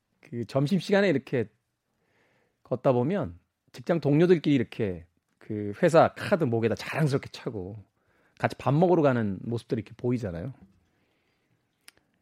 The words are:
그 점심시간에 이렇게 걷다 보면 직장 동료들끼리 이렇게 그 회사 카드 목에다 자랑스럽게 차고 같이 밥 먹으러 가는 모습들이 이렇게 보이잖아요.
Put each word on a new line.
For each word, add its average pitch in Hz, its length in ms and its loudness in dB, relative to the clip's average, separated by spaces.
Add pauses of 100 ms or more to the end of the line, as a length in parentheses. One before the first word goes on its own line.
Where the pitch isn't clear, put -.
(200)
그 120 260 -10
점심시간에 190 600 0
이렇게 127 400 -2 (1120)
걷다 135 300 0
보면 123 460 -2 (340)
직장 170 280 -2
동료들끼리 151 540 4
이렇게 98 500 -4 (340)
그 104 340 -8 (100)
회사 151 320 6
카드 165 300 -2
목에다 113 300 0
자랑스럽게 135 580 -2
차고 104 440 -10 (640)
같이 - 200 -2
밥 127 160 0
먹으러 175 280 4
가는 117 400 0
모습들이 117 380 -6
이렇게 110 160 -12
보이잖아요. 117 560 -6 (1700)